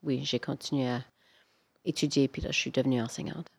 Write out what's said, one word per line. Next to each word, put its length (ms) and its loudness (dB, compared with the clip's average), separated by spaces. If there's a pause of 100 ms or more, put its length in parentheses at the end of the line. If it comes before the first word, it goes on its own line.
oui, 220 0
j'ai 160 0
continué 480 -2
à 140 -2 (840)
étudier, 460 2
puis 120 -6
là, 100 -4
je 60 0
suis 140 -2
devenue 300 4
enseignante. 460 -6 (120)